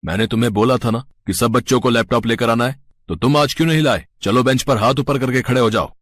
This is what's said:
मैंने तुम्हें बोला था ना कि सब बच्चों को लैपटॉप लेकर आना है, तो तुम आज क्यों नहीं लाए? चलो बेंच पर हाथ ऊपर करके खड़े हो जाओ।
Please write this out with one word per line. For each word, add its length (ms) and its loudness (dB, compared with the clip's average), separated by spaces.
मैंने 220 -2
तुम्हें 260 -2
बोला 240 2
था 140 -2
ना 140 -4
कि 60 -4
सब 180 0
बच्चों 280 0
को 100 0
लैपटॉप 360 0
लेकर 240 -2
आना 180 2
है, 160 -8
तो 80 -4
तुम 220 0
आज 160 2
क्यों 140 0
नहीं 140 2
लाए? 260 0
चलो 220 0
बेंच 200 0
पर 140 0
हाथ 220 2
ऊपर 200 -2
करके 220 -2
खड़े 200 0
हो 80 4
जाओ। 320 -2